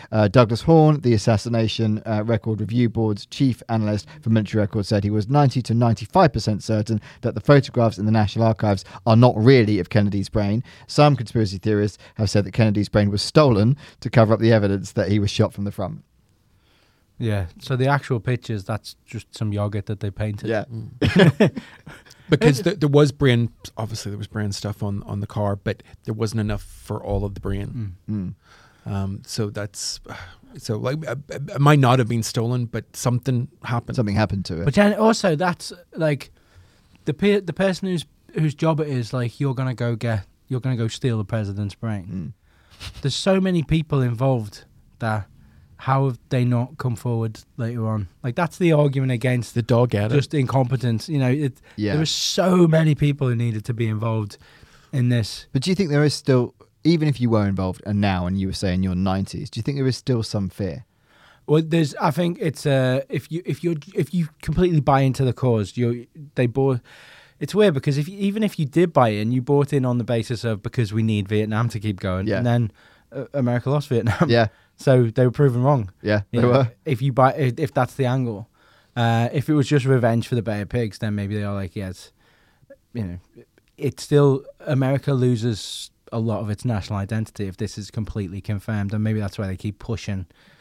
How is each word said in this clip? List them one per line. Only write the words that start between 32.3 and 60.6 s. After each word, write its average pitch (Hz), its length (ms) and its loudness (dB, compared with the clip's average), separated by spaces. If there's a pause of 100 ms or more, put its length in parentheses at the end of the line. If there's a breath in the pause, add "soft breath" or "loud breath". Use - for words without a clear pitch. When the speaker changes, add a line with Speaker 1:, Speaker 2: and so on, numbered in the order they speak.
Speaker 3:
but - 300 -12
something 123 520 -2 (140)
happened. 117 340 -6
Speaker 1:
Something 104 200 0
happened 101 300 0
to 82 140 -6
it. 85 40 -4
Speaker 2:
But 139 100 0
then 208 200 4
also 214 420 2
that's, 175 360 -4 (220)
like, 156 360 -2 (720 soft breath)
the 151 100 -4
pe-, 202 260 2
the 170 120 -6
person 190 360 -2
whose, 180 160 -2 (300)
whose 156 220 0
job 160 240 0
it 151 80 -4
is, 123 240 -4
like, 120 260 -4
you're 139 160 -2
gonna 127 200 -4
go 120 200 -2
get, 110 300 -4 (240)
you're 127 120 -4
gonna 131 160 -2
go 113 120 -2
steal 113 300 -2
the 104 60 -2
president's 101 520 -4
brain. 113 560 -8 (420 loud breath)
Speaker 1:
Mm. - 180 -16 (100)
Speaker 2:
There's 135 120 -2
so 190 260 0
many 185 220 0
people 151 400 0
involved 123 600 -2 (340)
that 110 280 -4 (520 soft breath)
how 135 280 0
have 123 120 -4 (120)
they 127 120 0
not 123 360 -2
come 120 180 -4
forward 113 420 -4 (200)
later 117 280 -4
on? 107 220 -4 (140)
Like, 120 120 -6
that's 170 220 -2
the 170 160 2
argument 139 400 2
against 123 420 -2
Speaker 3:
The 120 80 0
dog 120 320 2
at 104 160 0
it. 127 40 0
Speaker 2:
just 139 180 0
incompetence. 123 720 0
You 156 120 -2
know, 131 120 2
it, 139 300 -2 (160 soft breath)
Speaker 1:
Yeah. 104 160 -2
Speaker 2:
there 151 80 0
were 156 60 0
so 180 600 2
many 156 280 4
people 143 340 0
who 123 60 0
needed 113 320 -2
to 117 80 -4
be 113 120 -2
involved 110 520 -4 (520 soft breath)
in 123 200 0
this. 117 420 -2
Speaker 1:
But 131 100 -2
do 180 80 -2
you 185 40 2
think 175 160 0
there 147 120 4
is 147 120 2
still, 127 400 2 (280)
even 156 260 4
if 120 120 -2
you 123 80 2
were 107 180 2
involved 95 380 -2
and 104 160 -2
now 92 260 0
and 95 140 -2
you 95 60 -2
were 92 80 -6
saying 92 300 -2
you're 92 100 0
nineties, 95 560 -2
do - 80 -10
you 110 40 -4
think 139 140 -4
there 135 100 -2
is 127 120 0
still 120 240 -2
some 101 260 -4
fear? 87 380 -8 (600 soft breath)